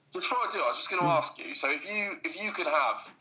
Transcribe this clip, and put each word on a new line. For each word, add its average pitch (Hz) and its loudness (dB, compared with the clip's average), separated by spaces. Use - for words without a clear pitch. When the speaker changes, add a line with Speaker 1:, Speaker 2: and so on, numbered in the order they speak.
Speaker 1:
Before - 0
I - 0
do, 208 -2
I 127 4
was 117 0
just - -4
gonna 180 2
Speaker 2:
Mm. 170 6
Speaker 1:
ask - -2
you, - -10
so 139 0
if 147 -2
you, 202 -4
if 170 -6
you 208 -4
could 180 -2
have 143 2